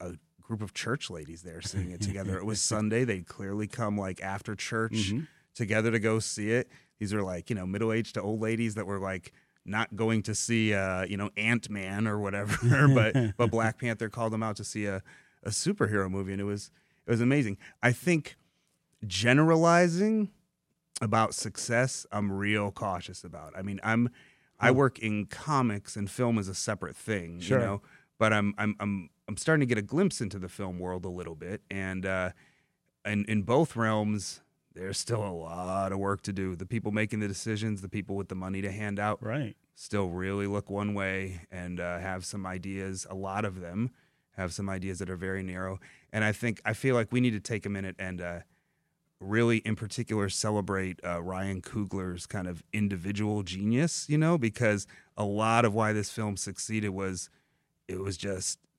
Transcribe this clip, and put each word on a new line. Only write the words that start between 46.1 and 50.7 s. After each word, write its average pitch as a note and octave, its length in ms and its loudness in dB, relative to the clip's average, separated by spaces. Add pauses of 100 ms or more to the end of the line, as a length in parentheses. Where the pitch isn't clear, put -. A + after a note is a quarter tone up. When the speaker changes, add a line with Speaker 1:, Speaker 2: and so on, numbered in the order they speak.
Speaker 1:
And G#2+ 120 2
I G#2+ 80 4
think, A2+ 340 -2
I A2 80 2
feel C3 220 2
like A2+ 160 2
we B2 80 4
need B2 140 4
to G#2 60 -2
take G#2 260 -4
a G2+ 40 -4
minute G2 300 -4
and, F#2 220 -6
uh, F2 180 -6 (800)
really A2+ 400 4
in A2 160 0
particular G#2+ 520 -2
celebrate, F#2+ 800 0